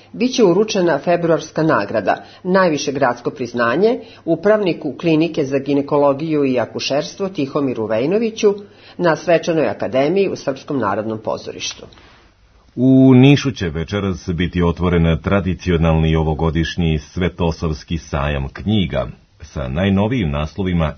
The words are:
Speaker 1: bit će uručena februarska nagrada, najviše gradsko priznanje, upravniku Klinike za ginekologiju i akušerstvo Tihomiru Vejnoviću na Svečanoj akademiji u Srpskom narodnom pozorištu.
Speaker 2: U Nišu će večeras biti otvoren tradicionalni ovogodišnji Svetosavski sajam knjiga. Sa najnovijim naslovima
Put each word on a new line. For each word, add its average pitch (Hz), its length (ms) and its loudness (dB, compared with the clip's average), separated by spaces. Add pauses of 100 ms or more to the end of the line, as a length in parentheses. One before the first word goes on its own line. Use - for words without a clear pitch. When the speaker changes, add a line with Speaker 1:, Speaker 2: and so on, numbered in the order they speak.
(120)
Speaker 1:
bit 247 220 -2
će 233 100 4
uručena 180 540 2
februarska 165 640 0
nagrada, 107 640 0 (180)
najviše 180 500 2
gradsko 131 380 -2
priznanje, 127 720 0 (240)
upravniku 165 760 0
Klinike 160 440 0
za 135 140 -2
ginekologiju 143 840 0
i 127 160 0
akušerstvo 135 680 -4
Tihomiru 135 580 -4
Vejnoviću 202 680 0 (420)
na 170 200 2
Svečanoj 160 520 0
akademiji 139 600 0
u - 80 -4
Srpskom 139 420 -6
narodnom 107 400 -2
pozorištu. - 680 -8 (880)
Speaker 2:
U 131 400 6
Nišu 135 360 6
će 95 180 -6
večeras 90 600 -4
biti 87 340 -2
otvoren 85 600 2
tradicionalni 82 920 2
ovogodišnji 80 840 0
Svetosavski 85 1000 -4
sajam 69 500 -4
knjiga. 71 600 -2 (320)
Sa 67 280 -10
najnovijim 98 600 0
naslovima 78 680 -2